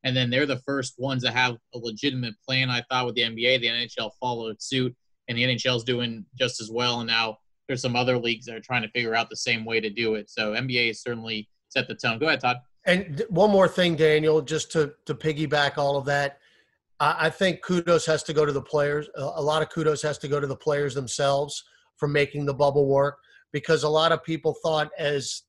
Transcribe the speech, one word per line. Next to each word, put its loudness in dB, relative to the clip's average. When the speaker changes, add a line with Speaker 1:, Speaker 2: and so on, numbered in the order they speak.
Speaker 1:
And -2
then 2
they're 2
the -2
first -4
ones -2
to 0
have 0
a -12
legitimate -4
plan, 0
I -2
thought, 0
with -6
the 0
N -2
B 0
A. 6
The 0
N 0
H -6
L -6
followed -6
suit, -2
and -4
the 2
N 2
H -4
L 2
is -2
doing -4
just -2
as -10
well. 0
And -6
now -2
there's -4
some -2
other 2
leagues -2
that -10
are -10
trying -2
to -8
figure -2
out 0
the -14
same -2
way 0
to -2
do 0
it. -8
So -2
N -2
B -2
A 2
has -6
certainly -8
set -2
the -8
tone. -2
Go 0
ahead, 2
Todd. 0
Speaker 2:
And 0
th-, -4
one 4
more 6
thing, 2
Daniel, 4
just -4
to, 0
to -6
piggyback 0
all 0
of -4
that. 0
I, 2
I 2
think 0
kudos 2
has 2
to -6
go 4
to -2
the -2
players. -2
A, -8
a -4
lot 2
of -2
kudos 0
has -2
to -8
go 2
to -2
the -4
players -2
themselves -2
for 0
making 0
the 0
bubble 4
work, 4
because 0
a 2
lot 4
of -2
people -2
thought 0
as -4